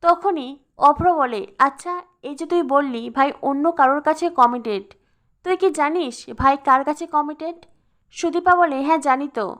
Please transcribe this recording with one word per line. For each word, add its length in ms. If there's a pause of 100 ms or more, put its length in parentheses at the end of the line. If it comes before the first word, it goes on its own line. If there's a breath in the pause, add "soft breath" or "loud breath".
তখনই 460 (300)
অভ্র 360
বলে, 260 (180)
"আচ্ছা, 340 (300)
এই 120
যে 120
তুই 160
বললি 480
ভাই 180 (140)
অন্য 300
কারোর 280
কাছে 300
কমিটেড, 540 (600)
তুই 120
কি 140
জানিস 460 (220)
ভাই 160 (100)
কার 200
কাছে 220
কমিটেড?" 500 (540)
সুদীপা 460
বলে, 260
"হ্যাঁ, 160
জানি 300
তো।" 180 (140)